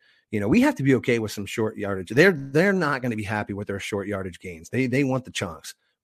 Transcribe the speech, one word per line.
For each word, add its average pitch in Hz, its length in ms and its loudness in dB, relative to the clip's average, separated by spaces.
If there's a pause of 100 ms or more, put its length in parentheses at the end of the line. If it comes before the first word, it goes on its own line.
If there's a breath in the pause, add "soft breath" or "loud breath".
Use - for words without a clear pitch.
(300 soft breath)
you 107 100 -2
know, 101 80 0
we 214 140 6
have 294 140 2
to 143 60 -4
be 135 120 6
okay 120 240 2
with 107 140 -4
some 101 120 -6
short 110 320 -4
yardage. 98 320 -4
They're, 170 240 6
they're 147 400 0
not 147 300 0
gonna 123 140 -2
be 110 80 -4
happy 104 280 -4
with 101 160 -6
their 101 100 -4
short 101 300 -4
yardage 95 320 -6
gains. 85 300 -14
They, 127 160 0
they 131 180 0
want 127 220 -2
the - 60 -14
chunks. 82 420 -8 (280)